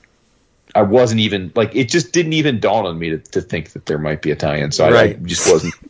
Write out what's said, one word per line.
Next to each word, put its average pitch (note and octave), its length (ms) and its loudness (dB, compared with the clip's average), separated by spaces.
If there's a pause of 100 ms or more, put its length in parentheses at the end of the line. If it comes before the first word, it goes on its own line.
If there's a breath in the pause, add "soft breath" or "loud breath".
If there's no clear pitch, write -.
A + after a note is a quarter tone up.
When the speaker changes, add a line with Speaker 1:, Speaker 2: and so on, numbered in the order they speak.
(760 soft breath)
Speaker 1:
I G#2+ 80 4
wasn't A2 380 4
even, G2 340 -2
like, G#2+ 220 0
it B2+ 140 0
just E3+ 220 -2
didn't E3 200 0
even D3+ 260 0
dawn G#2 280 0
on E2 120 -6
me E2 120 -4
to, D#2+ 80 -4
to - 240 -6
think F2 300 -8
that - 120 -16
there D2+ 140 -4
might D2+ 240 -4
be D#2 80 -2
a D2 60 -2
tie-in. D2 360 -2
So D#2+ 140 2
I, - 20 4
I - 40 4
Speaker 2:
Right. A2+ 320 2
Speaker 1:
just F2 280 0
wasn't. E2 220 2 (160)